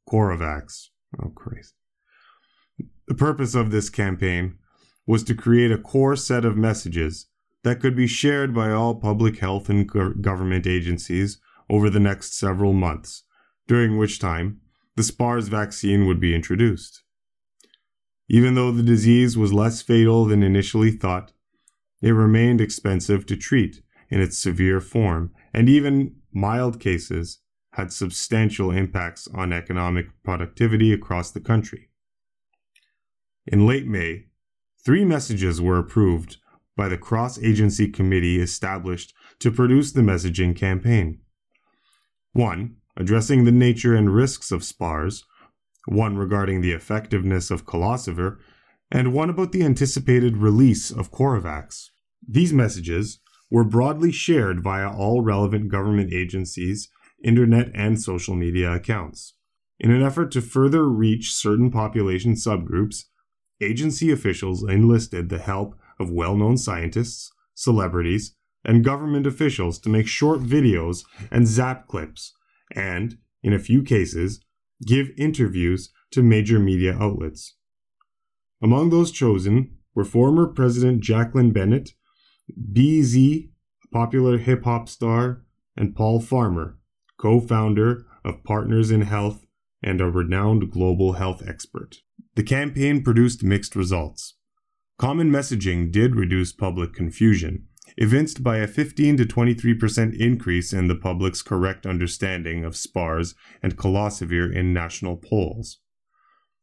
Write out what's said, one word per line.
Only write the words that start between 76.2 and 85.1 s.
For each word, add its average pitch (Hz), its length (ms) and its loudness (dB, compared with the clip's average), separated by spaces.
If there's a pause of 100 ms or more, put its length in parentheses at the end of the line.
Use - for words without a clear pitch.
major 110 360 4
media 92 400 2
outlets. - 580 -6 (1080)
Among 131 280 4
those 170 200 4
chosen 110 640 0 (180)
were 101 100 -2
former 139 420 4
President 127 540 2
Jacqueline 117 500 2
Bennett, 107 420 0 (800)
B 147 300 4
Z, 135 480 4 (340)
a - 40 -20
popular 120 500 0
hip-hop 117 500 -2
star, 120 540 -2 (340)